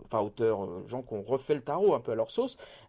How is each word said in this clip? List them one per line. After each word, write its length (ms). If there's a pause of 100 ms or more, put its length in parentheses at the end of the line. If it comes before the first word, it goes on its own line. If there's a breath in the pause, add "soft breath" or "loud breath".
enfin 140
auteurs, 440
euh, 240
gens 140
qui 100
ont 100
refait 320
le 60
tarot 340
un 60
peu 120
à 20
leur 160
sauce, 260 (320 loud breath)